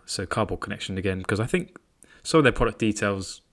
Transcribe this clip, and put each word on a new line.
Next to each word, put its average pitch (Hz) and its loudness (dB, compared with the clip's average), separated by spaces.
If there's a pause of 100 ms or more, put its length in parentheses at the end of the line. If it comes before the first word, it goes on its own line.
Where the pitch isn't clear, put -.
So 95 -6
Cardboard 107 -2
Connection 98 -6
again, 92 -2
'cause 101 0
I 113 0
think - -2 (460)
some - 4
of 147 6
their 120 6
product 113 0
details 101 -2 (120)